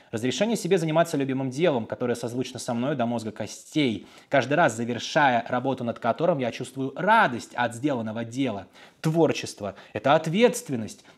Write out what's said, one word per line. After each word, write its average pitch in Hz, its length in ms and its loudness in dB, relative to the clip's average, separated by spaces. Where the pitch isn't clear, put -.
Разрешение 127 460 0
себе 180 200 2
заниматься 160 380 2
любимым 135 360 -2
делом, 135 340 2
которое 120 300 -2
созвучно 120 440 -6
со 123 140 -4
мной 127 220 -2
до 120 100 0
мозга 113 260 -4
костей. 113 760 -4
Каждый 135 260 2
раз, 151 200 4
завершая 120 720 2
работу 127 360 -2
над 117 160 -4
которым, 160 400 2
я 117 120 -2
чувствую 135 440 -6
радость 185 600 2
от 123 180 0
сделанного 117 520 -4
дела. 113 420 -4
Творчество — 139 720 0
это 135 220 4
ответственность, 156 880 0